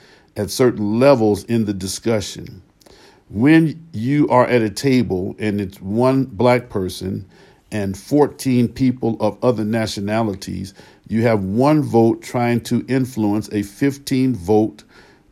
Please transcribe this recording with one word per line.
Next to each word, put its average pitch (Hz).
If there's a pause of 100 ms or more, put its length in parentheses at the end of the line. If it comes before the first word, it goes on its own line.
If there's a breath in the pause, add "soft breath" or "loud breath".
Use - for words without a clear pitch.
(380 soft breath)
at 104
certain 107
levels 113
in 117
the 104
discussion. 95 (640 soft breath)
When 151
you 135
are 123
at 120
a 110
table 107
and 104
it's 95
one 127
Black 123
person 95 (420 soft breath)
and 98
fourteen 131
people 123
of 104
other 110
nationalities, 104 (340 loud breath)
you 110
have 113
one 127
vote 117
trying 120
to 117
influence 110
a 104
fifteen 131
vote 104 (480 soft breath)